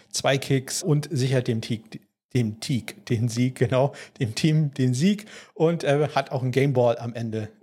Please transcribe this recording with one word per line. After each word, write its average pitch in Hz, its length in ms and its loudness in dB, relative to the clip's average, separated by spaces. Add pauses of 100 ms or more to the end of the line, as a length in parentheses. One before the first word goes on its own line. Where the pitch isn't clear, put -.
(100)
zwei 135 260 0
Kicks - 460 -2
und 147 300 2
sichert 131 360 0
dem 113 120 0
Teak, - 400 -8 (340)
dem 110 240 0
Teak - 480 -6
den 120 220 0
Sieg, 123 260 0
genau, 131 380 2 (260)
dem 110 160 -2
Team 156 400 2
den 127 200 2
Sieg 196 320 0 (280)
und, 165 300 0
äh, 143 300 2
hat 139 180 -2
auch 123 100 -4
einen 127 80 0
Game 135 220 2
Ball 120 260 4
am 117 160 -8
Ende 110 340 -6 (140)